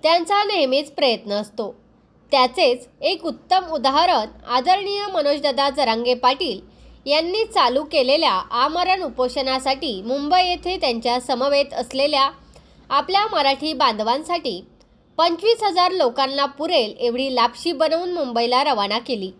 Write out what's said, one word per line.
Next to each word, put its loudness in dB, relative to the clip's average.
त्यांचा 4
नेहमीच 0
प्रयत्न 0
असतो. -6
त्याचेच 2
एक -2
उत्तम -2
उदाहरण 2
आदरणीय 0
मनोजदादा 0
जरांगे 0
पाटील 0
यांनी 0
चालू 2
केलेल्या 2
आमरण -2
उपोषणासाठी -4
मुंबई 2
येथे -2
त्यांच्या -2
समवेत 0
असलेल्या 0
आपल्या 0
मराठी 0
बांधवांसाठी -2
पंचवीस 2
हजार 2
लोकांना 0
पुरेल 0
एवढी -2
लापशी 0
बनवून 0
मुंबईला 0
रवाना 0
केली. -6